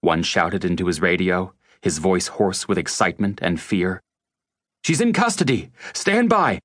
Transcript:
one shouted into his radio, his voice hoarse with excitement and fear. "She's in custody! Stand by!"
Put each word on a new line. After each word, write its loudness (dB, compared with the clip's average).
one 2
shouted -2
into 0
his -2
radio, 0
his -2
voice 0
hoarse -2
with 0
excitement -2
and -2
fear. -2
"She's 0
in 4
custody! 0
Stand 2
by!" 2